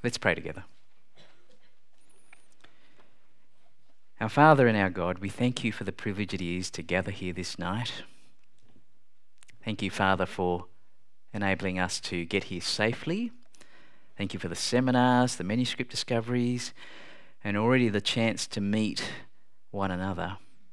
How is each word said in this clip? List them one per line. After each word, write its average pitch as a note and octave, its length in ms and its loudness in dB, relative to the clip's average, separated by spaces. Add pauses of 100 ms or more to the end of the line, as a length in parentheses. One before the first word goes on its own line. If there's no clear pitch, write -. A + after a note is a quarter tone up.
Let's A#2+ 160 0
pray F2 160 6
together. D#2+ 300 -6 (3500)
Our A2 80 0
Father C#3+ 380 10
and A2+ 100 8
our F#2+ 140 6
God, F#2 300 0
we G2 80 -4
thank B2 340 0
you A2+ 80 2
for G2 140 -6
the F#2+ 80 -4
privilege G2+ 420 -2
it F#2 80 -2
is F2+ 300 -2
to E2 100 -6
gather F2+ 300 0
here F2+ 200 -4
this F2+ 280 -6
night. F#2+ 420 -2 (1600)
Thank G#2+ 160 -2
you, F#2+ 120 0
Father, F#2+ 340 6
for F2 400 0 (680)
enabling F#2+ 460 0
us F2+ 220 0
to F2 240 -2
get F#2+ 200 0
here F2 160 -6
safely. D#3+ 720 0 (880)
Thank G2 160 -2
you F#2 60 -4
for F#2 80 -4
the E2+ 80 -2
seminars, B2 800 6
the F2+ 80 -4
manuscript A#2+ 480 0
discoveries, A#2+ 800 0 (720)
and G2+ 120 2
already A#2+ 320 6
the G2+ 120 4
chance - 480 2
to - 120 -4
meet G#2 520 2 (580)
one G2 220 0
another. F2+ 460 -2 (340)